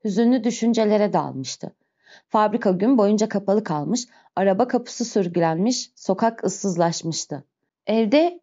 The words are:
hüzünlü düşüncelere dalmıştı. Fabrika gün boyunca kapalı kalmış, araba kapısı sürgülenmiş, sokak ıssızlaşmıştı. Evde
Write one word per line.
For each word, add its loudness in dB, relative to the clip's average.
hüzünlü 2
düşüncelere 2
dalmıştı. -6
Fabrika 2
gün 2
boyunca 2
kapalı 0
kalmış, -2
araba 2
kapısı -4
sürgülenmiş, 0
sokak -2
ıssızlaşmıştı. -4
Evde 2